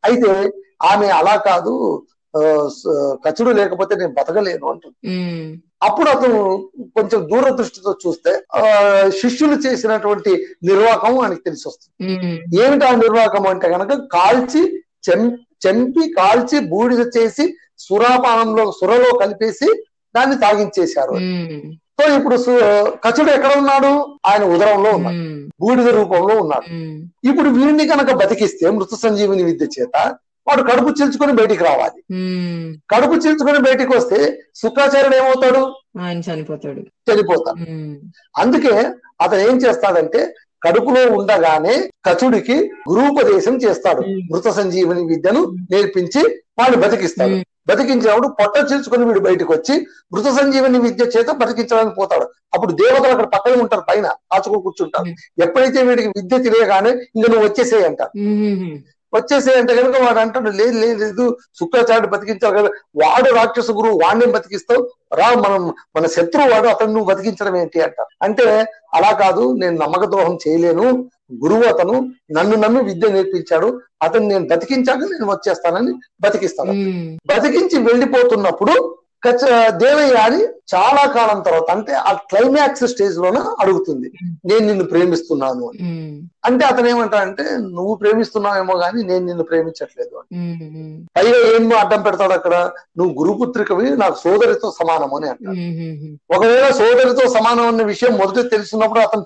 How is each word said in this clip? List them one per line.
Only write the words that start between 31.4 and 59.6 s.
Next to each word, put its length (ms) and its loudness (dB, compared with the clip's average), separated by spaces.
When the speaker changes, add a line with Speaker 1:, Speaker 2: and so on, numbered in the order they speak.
Speaker 1:
రావాలి. 500 -2
Speaker 2:
మ్మ్. 600 -6
Speaker 1:
కడుపు 220 2
చీల్చుకొని 460 0
బయటికి 380 2
వస్తే 440 0
శుక్రాచార్యుడు 600 2
ఏమవుతాడు? 580 2
Speaker 2:
ఆయన 180 -8
చనిపోతాడు. 640 -10
Speaker 1:
చనిపోతాడు. 880 -2
Speaker 2:
మ్మ్. 260 -12
Speaker 1:
అందుకే 380 2
అతను 200 0
ఏం 160 2
చేస్తాడంటే 800 0
కడుపులో 540 2
ఉండగానే 760 0
కచుడికి 600 0
గురూపదేశం 640 2
చేస్తాడు. 440 0
Speaker 2:
మ్మ్. 200 -6
Speaker 1:
మృత 160 -2
సంజీవిని 580 -2
విద్యను 340 0
Speaker 2:
మ్మ్. 300 -6
Speaker 1:
నేర్పించి 720 0
వాడిని 180 4
బతికిస్తాడు. 540 0
Speaker 2:
మ్మ్. 140 -4
Speaker 1:
బతికించినప్పుడు 600 0
పొట్ట 440 0
చీల్చుకొని 320 0
వీడు 160 2
బయటకు 320 0
వచ్చి 340 -2
మృత 120 -6
సంజీవిని 540 2
విద్య 260 0
చేత 260 0
బతికించడానికి 640 0
పోతాడు. 300 -2
అప్పుడు 180 -2
దేవతలు 340 2
అక్కడ 180 2
పక్కనే 320 0
ఉంటారు, 240 0
పైన 260 -2
కాచుకొని 560 -4
కూర్చుంటారు. 420 -6
Speaker 2:
మ్మ్. 380 -6
Speaker 1:
ఎప్పుడైతే 400 2
వీడికి 260 2
విద్య 300 -2
తెలియగానే 520 2
"ఇంక 400 -2
నువ్వు 140 4
వచ్చేసేయ్" 400 2
అంటారు. 340 -4
Speaker 2:
మ్మ్. 600 -4
Speaker 1:
వచ్చేసేయ్ 420 2
అంటే 180 2